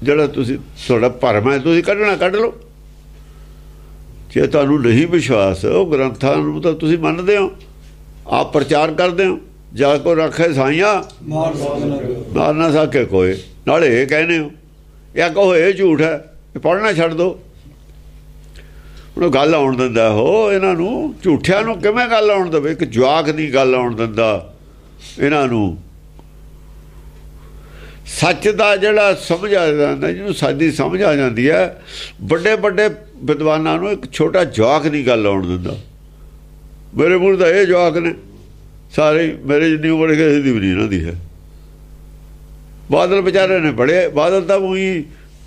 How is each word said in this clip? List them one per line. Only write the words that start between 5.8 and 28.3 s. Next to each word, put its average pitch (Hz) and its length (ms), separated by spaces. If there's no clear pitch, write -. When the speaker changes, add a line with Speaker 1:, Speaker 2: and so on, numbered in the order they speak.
Speaker 1:
ਗ੍ਰੰਥਾਂ 131 440
ਨੂੰ 151 260
ਤਾਂ 165 100
ਤੁਸੀਂ 160 260
ਮੰਨਦੇ 170 380
ਹੋ, 196 140
ਆਪ 131 260
ਪ੍ਰਚਾਰ 151 420
ਕਰਦੇ 180 320
ਹੋ, 185 140
"ਜਾ 143 240
ਕੋ 170 160
ਰੱਖੇ 160 380
ਸਾਈਆਂ, 160 500
Speaker 2:
ਮਾਰ 156 320
ਸਕੇ 143 300
ਨਾ 143 120
ਕੋਈ।" 123 380
Speaker 1:
ਮਾਰ 151 200
ਨਾ 165 160
ਸਕੇ 143 340
ਕੋਈ। 92 300
ਨਾਲੇ 131 340
ਇਹ 135 40
ਕਹਿੰਦੇ 160 320
ਹੋ, 151 120
ਜਾਂ 170 140
ਕਹੋ 185 260
ਇਹ 175 180
ਝੂਠ 170 260
ਹੈ, 156 340
ਇਹ - 40
ਪੜ੍ਹਨਾ 202 320
ਛੱਡ 165 220
ਦਿਓ। 170 260
ਹੁਣ - 80
ਉਹ 160 60
ਗੱਲ 143 240
ਆਉਣ 139 220
ਦਿੰਦਾ 117 320
ਉਹ 165 440
ਇਹਨਾਂ 190 220
ਨੂੰ, 214 480
ਝੂਠਿਆਂ 185 400
ਨੂੰ 220 180
ਕਿਵੇਂ 220 280
ਗੱਲ 214 220
ਆਉਣ 190 200
ਦੇਵੇ? 156 220
ਇੱਕ 160 120
ਜਵਾਕ 135 440
ਨਹੀਂ 156 240
ਗੱਲ 131 220
ਆਉਣ 120 220
ਦਿੰਦਾ 107 580
ਇਹਨਾਂ 143 300
ਨੂੰ। 104 300
ਸੱਚ 147 420